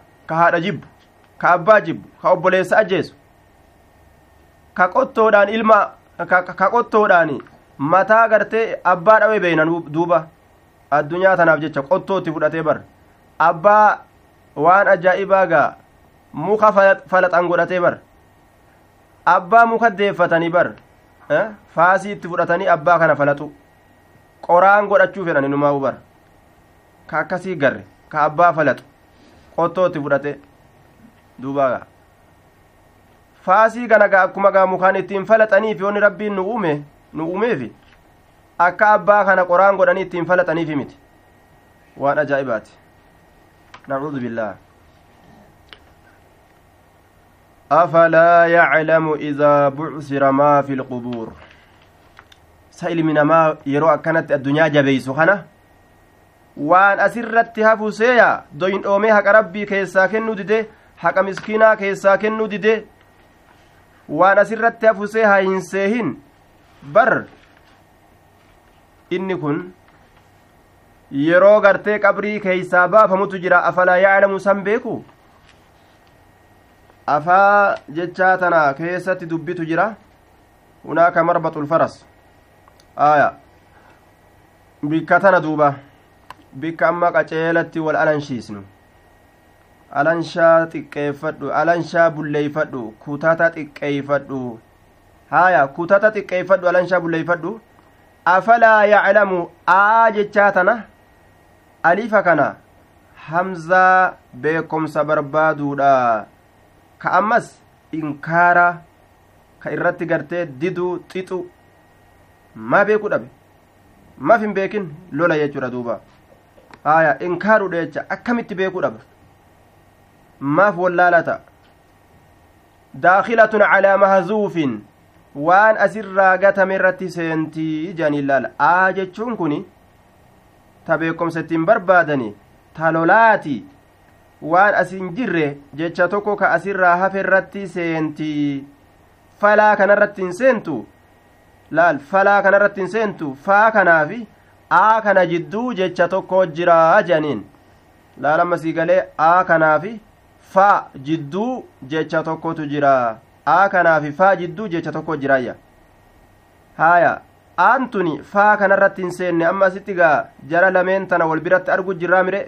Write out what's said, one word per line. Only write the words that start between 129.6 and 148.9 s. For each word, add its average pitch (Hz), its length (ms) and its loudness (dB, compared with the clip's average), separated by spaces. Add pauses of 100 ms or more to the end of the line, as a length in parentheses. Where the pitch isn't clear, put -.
ta 160 120 0
beekomsa 160 420 -6
ittiin 160 260 -4
barbaadani, 170 680 0 (400)
ta 160 180 -2
lolaati, 170 720 2 (800)
waan 180 320 2
as 180 160 -2
hin 185 260 -12
jirre 160 300 -2 (280)
jecha 170 340 -2
tokko 208 280 -4
ka 185 220 0
asirraa 180 380 0
hafe 190 240 -4
irratti 190 480 -2
seentii. 151 960 -6 (760)
Falaa 208 360 4
kanarratti 202 460 0
hin 180 100 -6
seentu. 190 540 -2 (840)
Laal, 160 280 0
falaa 196 440 0
kanarratti 196 380 2
hin 180 100 -6
seentu. 185 440 -6 (100)
Faa 208 260 2
kanaa 170 360 2
fi 220 180 -12 (460)
aa 214 320 4
kana 190 240 2
jidduu 175 480 -6
jecha 180 340 -2
tokko 185 380 -2
jira 165 560 2
janiin. 151 420 -2 (760)
Laal, 151 200 0
amma 175 180 -2
sii 160 140 -6
galee 165 320 0 (140)